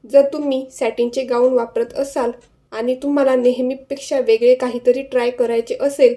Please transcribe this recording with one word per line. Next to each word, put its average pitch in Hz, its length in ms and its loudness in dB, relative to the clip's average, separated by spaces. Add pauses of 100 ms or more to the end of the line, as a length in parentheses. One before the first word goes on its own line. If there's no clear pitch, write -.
(120)
जर 277 100 8 (120)
तुम्ही 269 380 -4
सॅटिनचे 240 520 -4
गाऊन 247 300 0
वापरत 233 400 -2
असाल 269 380 -4 (400)
आणि 233 320 -2
तुम्हाला 277 320 2
नेहमीपेक्षा 254 840 -2
वेगळे 233 360 4
काहीतरी 247 460 0
ट्राय 254 280 -2
करायचे 233 520 -2
असेल 269 340 2